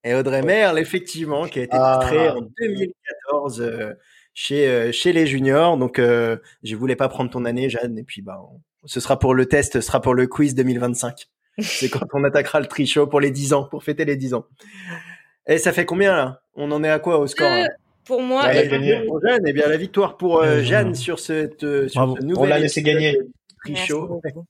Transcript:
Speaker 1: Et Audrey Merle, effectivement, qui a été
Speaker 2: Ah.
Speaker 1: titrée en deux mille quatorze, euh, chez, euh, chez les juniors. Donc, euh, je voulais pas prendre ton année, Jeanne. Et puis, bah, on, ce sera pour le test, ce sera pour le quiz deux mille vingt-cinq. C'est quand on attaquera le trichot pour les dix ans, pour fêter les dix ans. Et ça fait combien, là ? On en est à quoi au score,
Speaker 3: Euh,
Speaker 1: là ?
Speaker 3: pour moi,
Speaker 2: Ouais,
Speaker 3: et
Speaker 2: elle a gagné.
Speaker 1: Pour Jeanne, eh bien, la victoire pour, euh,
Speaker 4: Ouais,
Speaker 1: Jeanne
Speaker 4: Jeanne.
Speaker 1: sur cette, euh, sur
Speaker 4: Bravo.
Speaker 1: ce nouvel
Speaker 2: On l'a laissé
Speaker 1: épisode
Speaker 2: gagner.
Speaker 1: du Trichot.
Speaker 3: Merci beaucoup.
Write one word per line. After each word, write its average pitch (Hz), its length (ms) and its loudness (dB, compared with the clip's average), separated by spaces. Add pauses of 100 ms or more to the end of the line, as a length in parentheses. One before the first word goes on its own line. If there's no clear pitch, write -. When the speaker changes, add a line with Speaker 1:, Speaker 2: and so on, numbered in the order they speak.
Speaker 1:
Et 120 100 0
Audrey 131 280 0
Merle, 185 360 2
effectivement, 160 680 -4
qui 135 120 -6
a - 20 -4
été 123 160 -4
Speaker 2:
Ah. 131 240 4
Speaker 1:
titrée 151 260 2
en 127 140 -2
deux 220 260 -8
mille 190 240 -4 (160)
quatorze, 139 540 -6
euh, 113 300 -6 (420)
chez, 143 340 0
euh, 120 240 2
chez 175 200 0
les 165 140 4
juniors. 139 520 4
Donc, 127 200 -2
euh, 120 380 4 (260)
je 107 140 -8
voulais 127 200 -2
pas 131 120 0
prendre 127 220 -4
ton 123 140 -6
année, 123 260 -2
Jeanne. 117 280 -6
Et - 60 -14
puis, - 180 -18
bah, 98 200 -14
on, - 180 -20 (260)
ce 127 140 -6
sera 135 180 0
pour 131 160 4
le 127 120 4
test, 143 260 2
ce 120 80 2
sera 123 220 0
pour 127 120 2
le 127 120 4
quiz 139 280 0
deux 131 80 2
mille 127 160 0
vingt-cinq. 120 480 -4 (320)
C'est - 300 -4
quand - 240 -4
on 139 120 0
attaquera 143 360 2
le 127 60 -6
trichot 143 400 0
pour 143 140 0
les 139 100 2
dix 139 240 -2
ans, 139 100 2
pour 180 180 -12
fêter 151 220 -4
les 143 120 0
dix 131 180 -4
ans. 113 100 -4 (1040)
Et 156 100 4
ça 170 140 2
fait 175 140 0
combien, 190 280 2
là ? 131 280 -2 (120)
On 147 160 -6
en 151 140 0
est 156 60 2
à 156 80 2
quoi 160 200 2
au 143 80 2
score, 339 240 0
Speaker 3:
Euh, 349 120 2
Speaker 1:
là ? 311 60 0 (360)
Speaker 3:
pour 254 160 -2
moi, 254 240 0
Speaker 2:
Ouais, 254 100 4
Speaker 3:
et 151 40 6
Speaker 2:
elle 147 80 6
a 139 120 0
gagné. 226 280 0
Speaker 1:
Pour 156 200 -4
Jeanne, 240 200 2
eh 143 80 2
bien, 147 140 2
la 156 80 2
victoire 190 420 -2
pour, 170 240 4
euh, 151 160 4
Speaker 4:
Ouais, 131 60 0
Speaker 1:
Jeanne 196 240 2
Speaker 4:
Jeanne. 170 60 -2
Speaker 1:
sur 165 240 -6
cette, 156 460 -4
euh, 139 240 0
sur 127 140 -2
Speaker 4:
Bravo. 131 180 0
Speaker 1:
ce 131 60 -4
nouvel 165 180 -2
Speaker 2:
On - 20 -4
l'a 147 120 2
laissé 151 220 -2
Speaker 1:
épisode 151 200 2
Speaker 2:
gagner. 151 180 0
Speaker 1:
du - 560 -10
Trichot. 175 480 -6
Speaker 3:
Merci 147 120 -8
beaucoup. 170 160 -16